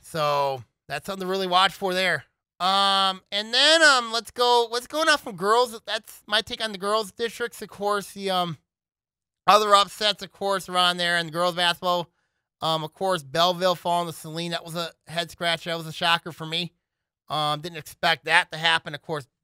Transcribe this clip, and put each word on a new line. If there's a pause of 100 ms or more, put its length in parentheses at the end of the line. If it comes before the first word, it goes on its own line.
So (240)
that's
something
to
really
watch
for
there. (340)
Um, (100)
and
then,
um,
let's
go,
let's
go
now
from
girls.
That's
my
take
on
the
girls
districts.
Of
course,
the,
um, (880)
other
upsets,
of
course,
are
on
there
in
girls
basketball. (520)
Um,
of
course,
Belleville
falling
to
Saline.
That
was
a (140)
head
scratcher.
That
was
a
shocker
for
me. (580)
Um,
didn't
expect
that
to
happen.
Of
course, (180)